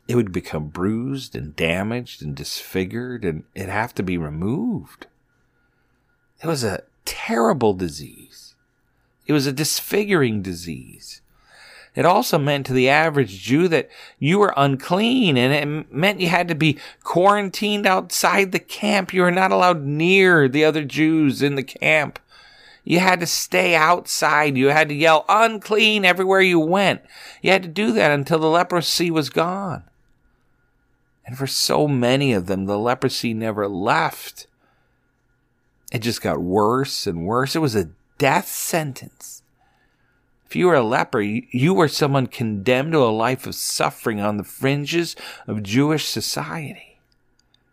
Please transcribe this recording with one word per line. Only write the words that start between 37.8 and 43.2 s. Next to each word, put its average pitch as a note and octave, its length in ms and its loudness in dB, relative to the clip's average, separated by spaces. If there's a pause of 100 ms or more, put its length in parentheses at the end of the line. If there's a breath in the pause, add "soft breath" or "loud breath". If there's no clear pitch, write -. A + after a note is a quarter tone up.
death D3 320 0
sentence. - 920 -8 (1040)
If - 80 -14
you F3 120 2
were E3+ 80 6
a B2+ 80 4
leper, A#2+ 380 0
you, G#2 280 -4
you C#3 240 0
were F3 140 4
someone C#3 400 -2
condemned B2 640 -2
to D3+ 120 4
a A2+ 60 4
life A2+ 380 -2